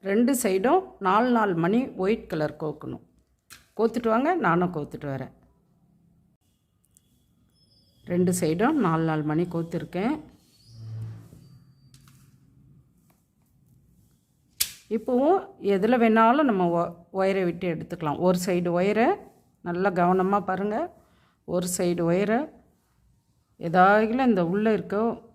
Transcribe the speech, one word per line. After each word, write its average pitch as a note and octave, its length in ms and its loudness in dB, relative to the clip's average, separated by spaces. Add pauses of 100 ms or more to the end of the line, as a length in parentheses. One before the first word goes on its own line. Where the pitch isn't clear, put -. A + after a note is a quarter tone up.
ரெண்டு A3+ 240 2 (100)
சைடும் A3+ 400 2 (240)
நாலு G#3+ 300 2
நாலு G#3 180 2 (100)
மணி G3+ 160 2 (240)
ஒயிட் A3 280 -2
கலர் D3+ 300 -4
கோக்கணும். D3+ 400 -10 (760)
கோத்துட்டு A3+ 340 -2
வாங்க, B3+ 180 2 (160)
நானும் F3 300 2
கோத்துட்டு D3 360 -10
வரேன். C3 200 -10 (2750)
ரெண்டு F3 280 2
சைடும் G3+ 460 0
நாலு E3 240 0
நாலு D#3 220 -2
மணி E3 220 0
கோத்துருக்கேன். E3+ 600 -4 (4000)
இப்போவும் C4 440 0 (340)
எதுல A3 280 2
வேணாலும் A#3 480 4
நம்ம F#3 260 2
ஒ-, E3+ 160 -2 (280)
ஒயரை F#3+ 280 2
விட்டு F3 240 -6
எடுத்துக்கலாம். D#3 540 -6
ஒரு F3+ 180 4
சைடு F3 340 0
ஒயரை G#3+ 300 2 (600)
நல்லா F#3 220 0 (100)
கவனமா F#3 400 2 (100)
பாருங்க. G#3 260 -4 (800)
ஒரு F3+ 220 -2
சைடு F3 340 0
ஒயரை G3+ 280 2 (1300)
ஏதாயிலும் G#3+ 640 4
இந்த F#3 220 2
உள்ள G#3+ 240 0
இருக்க G3 260 -4 (320)